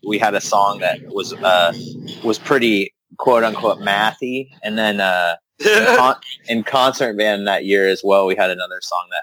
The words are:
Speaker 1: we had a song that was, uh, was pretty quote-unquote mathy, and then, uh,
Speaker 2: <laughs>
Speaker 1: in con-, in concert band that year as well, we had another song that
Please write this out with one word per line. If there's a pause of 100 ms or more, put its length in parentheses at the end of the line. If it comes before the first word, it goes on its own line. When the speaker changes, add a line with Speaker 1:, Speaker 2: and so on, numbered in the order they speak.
Speaker 1:
we
had
a
song
that
was,
uh, (500)
was
pretty (240)
quote-unquote
mathy, (140)
and
then,
uh, (120)
Speaker 2:
<laughs>
Speaker 1:
in (100)
con-, (320)
in
concert
band
that
year
as
well,
we
had
another
song
that